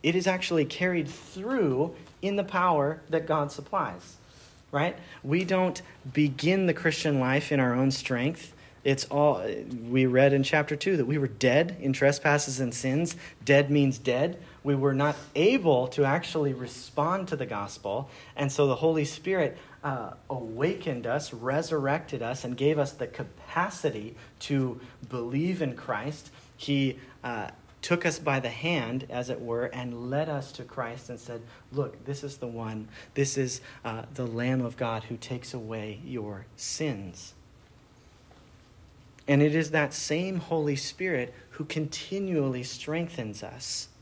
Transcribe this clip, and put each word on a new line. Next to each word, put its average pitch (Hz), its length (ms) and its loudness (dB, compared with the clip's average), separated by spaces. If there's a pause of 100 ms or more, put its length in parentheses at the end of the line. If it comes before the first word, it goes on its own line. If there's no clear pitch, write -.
it 170 140 4
is 180 100 2
actually 180 380 2
carried 175 420 0
through 175 880 0 (280)
in 196 120 0
the 202 80 0
power 170 640 2
that 160 160 0
God 147 280 0
supplies, 139 640 -4 (560)
right? 160 240 0 (260)
We 170 220 2
don't 185 360 2 (320)
begin 151 540 4
the 165 80 4
Christian 147 460 2
life 131 320 2
in 139 80 4
our 123 120 4
own 131 200 4
strength. 131 600 -2 (300)
It's 135 220 2
all, 143 400 4 (440)
we 131 180 4
read 131 260 8
in 139 100 4
chapter 151 320 2
two 185 220 2
that 135 100 4
we 147 120 2
were 135 100 2
dead 135 520 4
in 139 120 2
trespasses 143 680 4
and 123 160 -2
sins. 147 400 0 (300)
Dead 143 260 6
means 139 280 4
dead. 147 420 0 (260)
We 143 80 4
were 135 200 4
not 143 200 2 (220)
able 165 580 6
to 147 100 4
actually 143 480 2
respond 151 760 -2
to 165 80 -4
the 131 100 -4
gospel, 101 640 -6 (240)
and 139 160 0
so 143 160 4
the 131 80 4
Holy 156 300 2
Spirit, 175 520 -2 (280)
uh, 127 300 -6 (140)
awakened 123 760 -2
us, 139 260 -2
resurrected 139 880 -2
us, 120 240 -4
and 123 120 -6
gave 143 200 4
us 139 140 0
the 123 160 -8
capacity 113 1120 -4 (240)
to 131 400 0 (280)
believe 143 540 -2
in 127 140 -2
Christ. 127 560 -6 (240)
He, 135 420 0 (240)
uh, 117 280 -6 (300)
took 175 240 0
us 165 140 0
by 139 220 2
the 127 80 -4
hand, 127 600 -2
as 123 220 -4
it 120 100 -4
were, 117 260 -2
and 123 440 -8
led 147 180 0
us 139 220 -6
to - 140 -14
Christ 120 460 -8
and 117 100 -10
said, 117 220 -12 (280)
"Look, 135 340 -4
this 139 200 -6
is 139 140 -10
the 123 100 -8
one. 110 400 -6 (260)
This 139 240 0
is, 127 220 -2 (240)
uh, 113 180 -6 (120)
the 131 120 -4
Lamb 123 360 0
of 120 140 -4
God 113 280 -2
who 120 120 -8
takes 123 380 -10
away 110 500 -8
your 104 420 -8 (100)
sins." 98 760 -6 (1900)
And 143 140 8
it 151 120 6
is 156 160 2
that 147 240 2
same 180 440 -2
Holy 151 360 0
Spirit 135 580 -4 (180)
who - 140 -8
continually 151 1000 -2
strengthens 151 800 -6
us. - 460 -8 (120)